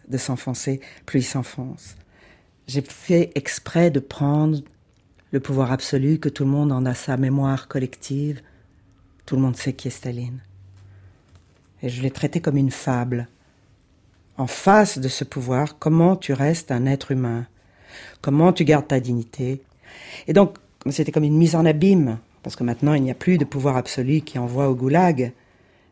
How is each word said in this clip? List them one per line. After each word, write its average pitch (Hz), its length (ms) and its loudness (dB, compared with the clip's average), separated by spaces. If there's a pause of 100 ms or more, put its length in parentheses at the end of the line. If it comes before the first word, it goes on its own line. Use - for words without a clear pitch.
de 135 100 -4
s'enfoncer, 131 600 -4 (260)
plus - 140 0
il 123 40 0
s'enfonce. - 760 -10 (720)
J'ai 135 140 -2
fait 170 540 0
exprès - 560 0
de 135 80 0
prendre 147 600 0 (720)
le 139 100 -2
pouvoir 135 320 0
absolu, 139 460 0
que 151 100 -2
tout 139 160 -4
le 135 60 2
monde 147 200 2
en 131 140 0
a 127 80 -2
sa 127 240 -4
mémoire 135 500 0
collective. 139 720 -6 (840)
Tout - 100 -6
le 131 60 2
monde 127 160 0
sait 131 160 -4
qui - 160 -10
est - 20 -6
Staline. 123 480 -10 (1400)
Et 127 60 -4
je 123 120 -8
l'ai 135 100 -2
traité - 280 -4
comme 147 180 0
une 135 140 2
fable. 123 560 -4 (1080)
En 131 100 -2
face 196 520 4
de 131 100 -2
ce 135 160 -4
pouvoir, 131 540 -4
comment 165 360 4
tu 175 160 -6
restes 143 400 0
un 123 140 0
être 135 260 -2
humain ? 120 340 -2 (760)
Comment 160 320 4
tu 180 100 0
gardes 147 240 4
ta 135 120 0
dignité ? 123 600 -4 (680)
Et 160 60 -2
donc, 196 240 4 (320)
c'était 151 220 -2
comme 151 140 2
une 151 120 4
mise 165 180 6
en 160 100 4
abîme, 151 540 4 (220)
parce - 140 -10
que - 80 -6
maintenant, 120 300 0
il 139 100 2
n'y 127 80 -2
a 123 40 -6
plus 185 220 2
de 147 80 0
pouvoir 139 300 -2
absolu 131 460 0
qui 139 180 -10
envoie 123 300 -2
au 131 60 0
goulag, 135 580 2 (580)